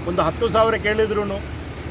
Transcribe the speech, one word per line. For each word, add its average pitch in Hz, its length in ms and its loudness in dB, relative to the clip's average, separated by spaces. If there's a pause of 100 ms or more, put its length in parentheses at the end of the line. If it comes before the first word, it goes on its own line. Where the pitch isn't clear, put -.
ಒಂದು 180 140 2
ಹತ್ತು 165 260 2
ಸಾವಿರ 220 260 4
ಕೇಳಿದ್ರು 208 840 0 (340)